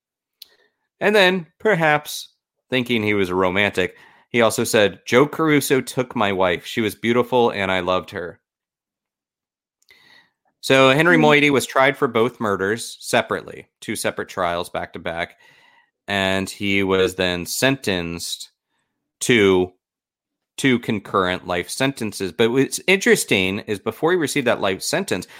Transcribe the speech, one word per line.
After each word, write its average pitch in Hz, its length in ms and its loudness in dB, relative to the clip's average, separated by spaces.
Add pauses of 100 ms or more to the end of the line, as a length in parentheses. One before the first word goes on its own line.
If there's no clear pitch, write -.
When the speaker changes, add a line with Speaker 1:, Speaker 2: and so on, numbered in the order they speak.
(1040)
Speaker 1:
And 208 140 2
then, 185 300 2 (120)
perhaps, 160 680 0 (400)
thinking 123 340 0
he 107 120 0
was 98 160 0
a 90 40 -4
romantic, 92 600 0 (320)
he 117 140 0
also 110 220 0
said, 104 420 2
"Joe 127 200 4
Caruso 147 540 0
took 123 340 -6
my 104 160 0
wife. 90 360 0
She - 160 -4
was 101 120 -2
beautiful, 120 540 0
and 95 240 -2
I 92 80 0
loved 90 300 -2
her." 87 280 -12 (2250)
So 135 300 4
Henry 165 260 4
Speaker 2:
Hmm. 156 60 4
Speaker 1:
Moiety 147 280 6
was 127 140 2
tried 135 320 2
for 143 100 0
both 117 320 0
murders 101 640 -4
separately, 92 680 -4 (120)
two 107 160 -8
separate - 320 -6
trials 87 400 -4
back 87 240 -10
to - 60 -16
back. 85 400 -8 (680)
And 95 440 -2
he 98 320 0
was 95 320 2
then 90 320 -2
sentenced 90 1040 -4 (680)
to 95 520 4 (840)
two 127 220 2
concurrent 98 640 -4
life 90 240 -4
sentences. 110 600 -4
But 113 200 0
what's 135 360 -2
interesting 120 720 2
is 107 180 -6
before 156 320 -4
he 185 80 2
received 139 280 -2
that 117 140 0
life 95 220 -2
sentence, 147 440 -4 (140)